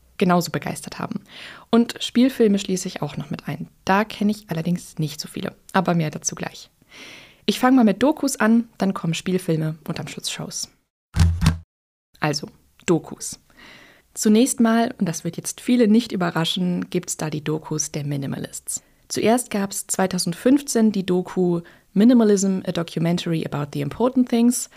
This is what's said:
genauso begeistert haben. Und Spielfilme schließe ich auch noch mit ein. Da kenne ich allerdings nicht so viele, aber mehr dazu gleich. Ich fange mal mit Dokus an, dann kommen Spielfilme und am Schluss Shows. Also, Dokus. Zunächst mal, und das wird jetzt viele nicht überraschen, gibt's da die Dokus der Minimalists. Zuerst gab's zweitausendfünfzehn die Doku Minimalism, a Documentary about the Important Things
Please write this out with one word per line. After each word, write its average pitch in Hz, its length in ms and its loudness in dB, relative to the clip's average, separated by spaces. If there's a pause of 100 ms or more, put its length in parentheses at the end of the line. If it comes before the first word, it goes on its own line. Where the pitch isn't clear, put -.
(180)
genauso 180 340 2
begeistert - 480 -8
haben. - 220 -8 (500)
Und 233 300 2
Spielfilme 233 580 2
schließe 190 280 -4
ich - 140 -10
auch 143 140 -6
noch - 160 -10
mit - 160 -10
ein. 160 220 -10 (160)
Da 196 180 2
kenne 214 280 -2
ich - 180 -10
allerdings 170 500 -4
nicht 151 220 -4
so - 80 -12
viele, - 260 -8 (160)
aber 180 240 0
mehr 156 160 -2
dazu - 240 -8
gleich. - 340 -12 (760)
Ich - 140 0
fange 254 180 6
mal 240 80 6
mit 202 180 2
Dokus 285 320 0
an, 226 320 2 (100)
dann 196 160 0
kommen 165 200 -4
Spielfilme 160 640 -2 (100)
und 165 140 -8
am 147 60 -10
Schluss - 220 -10
Shows. - 400 -10 (1500)
Also, 147 300 -4 (360)
Dokus. - 540 -4 (760)
Zunächst 226 440 4
mal, 226 400 2
und 180 100 0
das 165 140 -8
wird 170 140 -8
jetzt - 220 -10
viele 247 280 4
nicht 220 240 4
überraschen, 180 800 -2
gibt's - 260 -4
da 156 140 -6
die 147 120 -6
Dokus 156 480 -6
der 147 120 -6
Minimalists. - 800 -8 (240)
Zuerst 247 420 0
gab's 196 380 -6
zweitausendfünfzehn 214 1040 2
die 196 120 -2
Doku 180 580 0 (320)
Minimalism, 208 720 6
a 190 80 -4
Documentary 170 720 -2
about 143 300 -6
the 147 80 -6
Important 247 480 0
Things 240 480 2